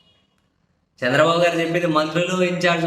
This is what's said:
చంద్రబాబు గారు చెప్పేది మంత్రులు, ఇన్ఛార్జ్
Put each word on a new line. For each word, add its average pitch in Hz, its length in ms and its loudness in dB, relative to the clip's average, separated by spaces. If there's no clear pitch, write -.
చంద్రబాబు 151 380 2
గారు 170 180 2
చెప్పేది 165 400 -2
మంత్రులు, 165 460 -2
ఇన్ఛార్జ్ 175 440 0